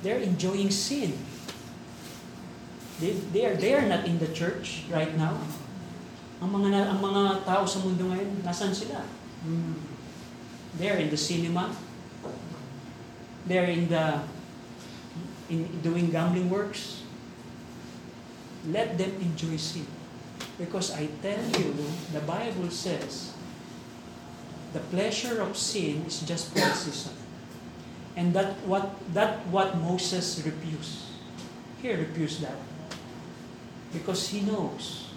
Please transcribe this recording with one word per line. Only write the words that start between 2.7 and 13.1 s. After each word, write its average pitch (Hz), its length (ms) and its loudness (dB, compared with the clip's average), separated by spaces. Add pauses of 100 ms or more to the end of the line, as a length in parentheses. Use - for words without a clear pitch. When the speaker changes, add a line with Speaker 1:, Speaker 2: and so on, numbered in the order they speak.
Speaker 1:
They, 190 160 2 (160)
they 226 160 6
are, 185 80 4
they 214 160 6
are 277 160 8
not 180 160 4
in 170 160 4
the 160 80 2
church - 640 -2
right 160 240 4
now. 156 200 4 (1040)
Ang 180 120 0
mga 202 200 6
na, 196 60 8 (140)
ang 190 80 4
mga 196 440 6
tao 190 200 6
sa 190 160 2
mundo 185 280 4
ngayon, 196 360 0
nasan 175 240 2
sila? 220 320 0 (400)
Speaker 2:
Mm. 165 400 0 (960)
Speaker 1:
They're 185 240 4
in 151 80 4
the 147 80 2
cinema. 170 560 2 (1800)